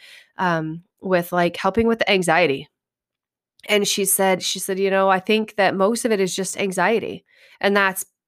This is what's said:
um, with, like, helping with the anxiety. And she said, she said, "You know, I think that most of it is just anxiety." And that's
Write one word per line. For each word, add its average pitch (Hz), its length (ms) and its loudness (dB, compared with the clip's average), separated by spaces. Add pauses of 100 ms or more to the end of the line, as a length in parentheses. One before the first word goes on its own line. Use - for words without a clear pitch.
(380)
um, 165 460 -2 (180)
with, 180 300 0
like, 175 260 0
helping 226 300 0
with 226 120 0
the - 100 0
anxiety. 165 580 2 (1000)
And 202 180 2
she 202 180 -2
said, 190 380 0
she - 160 -6
said, 190 200 -6
"You 196 100 0
know, 190 200 2
I 190 100 2
think 214 360 -2
that 185 200 2
most 202 300 0
of 226 60 -2
it 202 80 2
is 185 160 -2
just 190 220 -6
anxiety." 190 680 -2 (340)
And 202 160 0
that's 196 300 0 (220)